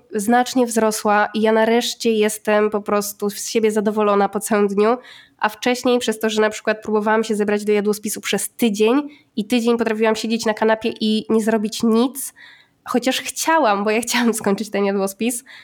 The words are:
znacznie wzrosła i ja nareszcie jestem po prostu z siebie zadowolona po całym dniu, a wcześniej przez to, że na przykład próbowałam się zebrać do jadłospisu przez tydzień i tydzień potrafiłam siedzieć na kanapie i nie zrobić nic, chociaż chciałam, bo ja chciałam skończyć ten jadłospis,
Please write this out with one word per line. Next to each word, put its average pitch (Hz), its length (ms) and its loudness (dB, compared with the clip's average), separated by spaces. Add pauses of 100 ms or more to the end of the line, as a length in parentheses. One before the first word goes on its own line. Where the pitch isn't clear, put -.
(140)
znacznie 240 520 2
wzrosła 214 680 0
i 214 60 -2
ja 220 120 2
nareszcie 226 600 2
jestem 214 580 0
po 214 100 -2
prostu 208 500 -4
z - 180 -8
siebie 220 220 2
zadowolona 208 580 2
po 202 120 -6
całym 202 280 0
dniu, 208 280 2 (420)
a 214 100 0
wcześniej 247 500 0
przez 220 200 -2
to, 220 120 -2
że 214 100 0
na 214 100 2
przykład 214 320 -4
próbowałam 214 420 0
się 220 100 -4
zebrać 208 300 0
do 208 80 0
jadłospisu 208 480 -2
przez - 300 -4
tydzień 233 580 2 (280)
i 208 80 -2
tydzień 233 340 0
potrafiłam 220 380 0
siedzieć 226 300 -4
na 214 80 2
kanapie 220 460 0
i 220 280 0
nie 220 140 2
zrobić 220 400 -2
nic, 233 520 2 (500)
chociaż 247 360 -2
chciałam, 226 640 0
bo 214 60 0
ja 220 100 0
chciałam 233 340 0
skończyć 202 360 -2
ten 202 140 -2
jadłospis, 202 600 -2 (200)